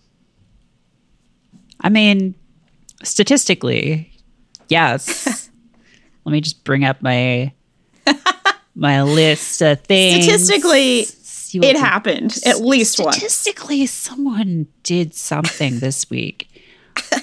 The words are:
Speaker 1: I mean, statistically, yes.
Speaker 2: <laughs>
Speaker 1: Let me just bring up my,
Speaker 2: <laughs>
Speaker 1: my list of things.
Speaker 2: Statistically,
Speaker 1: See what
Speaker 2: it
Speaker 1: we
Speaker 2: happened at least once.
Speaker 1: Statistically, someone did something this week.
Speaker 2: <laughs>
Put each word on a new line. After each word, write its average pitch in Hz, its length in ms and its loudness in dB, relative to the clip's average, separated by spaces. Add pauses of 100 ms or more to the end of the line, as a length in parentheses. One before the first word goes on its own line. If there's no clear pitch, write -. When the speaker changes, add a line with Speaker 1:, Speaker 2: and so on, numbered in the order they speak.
(1800)
Speaker 1:
I - 80 0
mean, 202 460 2 (680)
statistically, 160 1080 0 (560)
yes. 160 800 -2 (380)
Speaker 2:
<laughs> - 360 -20
Speaker 1:
Let - 80 -4
me 151 80 0
just - 240 -8
bring 139 200 0
up 131 180 -2
my, 127 500 -2 (540)
Speaker 2:
<laughs> - 680 -2
Speaker 1:
my 143 280 2
list 151 600 2
of 147 200 2
things. 185 420 4
Speaker 2:
Statistically, 269 800 4
Speaker 1:
See - 560 -10
what 269 80 6
Speaker 2:
it 269 80 6
Speaker 1:
we 302 40 0
Speaker 2:
happened 208 640 -2
at 247 160 2
least 233 400 2
once. 156 160 0
Speaker 1:
Statistically, 403 680 -2
someone 220 800 -4 (160)
did 175 320 -2
something 147 680 -4
this 135 300 -4
week. 123 340 -8 (520)
Speaker 2:
<laughs> - 260 -6